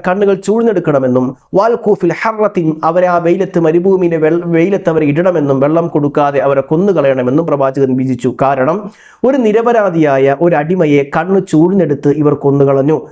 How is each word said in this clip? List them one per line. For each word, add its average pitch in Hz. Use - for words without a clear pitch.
കണ്ണുകൾ 196
ചൂഴ്ന്നെടുക്കണമെന്നും 160
വാൽകൂഫിൽ 208
ഹറത്തിൻ, 208
അവരെ 180
ആ 175
വെയിലത്ത്, 180
മരുഭൂമിയിലെ 175
വെൾ-, 160
വെയിലത്ത് 170
അവരെ 156
ഇടണമെന്നും 147
വെള്ളം 160
കൊടുക്കാതെ 147
അവരെ 135
കൊന്നുകളയണമെന്നും 147
പ്രവാചകൻ 135
വിധിച്ചു. 127
കാരണം 139
ഒരു 269
നിരപരാധിയായ 190
ഒരു 170
അടിമയെ 147
കണ്ണ് 185
ചൂഴ്ന്നെടുത്ത് 160
ഇവർ 143
കൊന്നുകളഞ്ഞു. 139